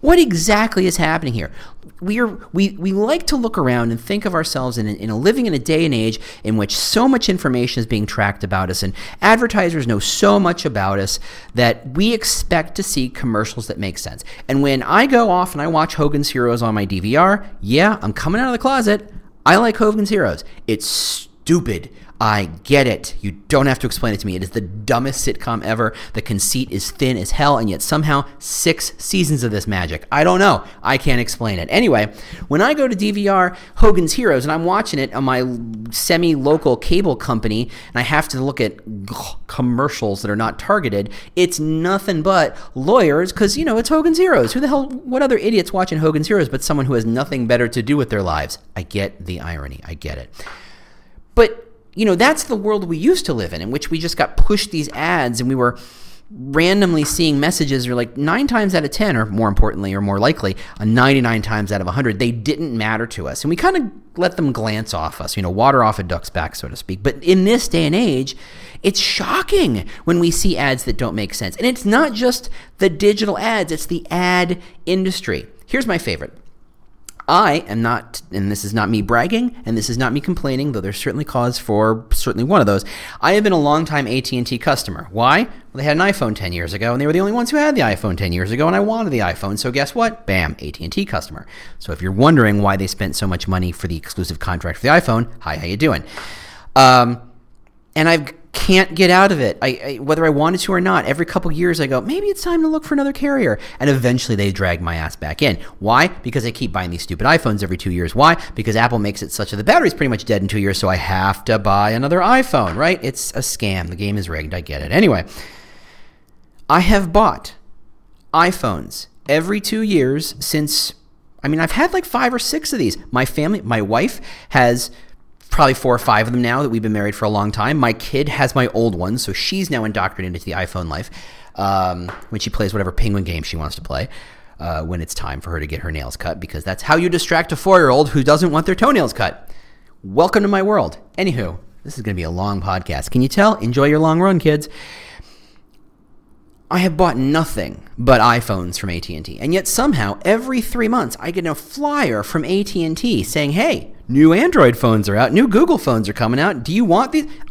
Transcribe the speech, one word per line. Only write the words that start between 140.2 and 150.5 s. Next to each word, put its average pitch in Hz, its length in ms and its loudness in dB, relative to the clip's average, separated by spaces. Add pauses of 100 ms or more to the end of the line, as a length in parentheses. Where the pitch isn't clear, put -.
to 202 60 2
my 196 140 2
world. 190 340 0 (220)
Anywho, 117 400 -2 (260)
this - 140 -12
is 110 40 -10
gonna 104 120 -4
be 80 80 -4
a 80 80 -4
long 95 320 -2
podcast. 87 480 -4
Can 123 100 4
you 131 80 4
tell? 208 280 4
Enjoy 120 280 2
your 147 140 4
long 160 220 4
run, 190 180 4
kids. 151 320 0 (2000)
I 175 80 0
have 180 180 0
bought 165 220 4
nothing 131 640 0 (160)
but 120 240 6
iPhones 110 560 2
from 101 100 -6
A 87 100 -4
T 82 160 -8
and 78 120 -10
T, - 120 -14
and 143 140 -2
yet 190 160 -2
somehow 147 560 0
every 240 380 0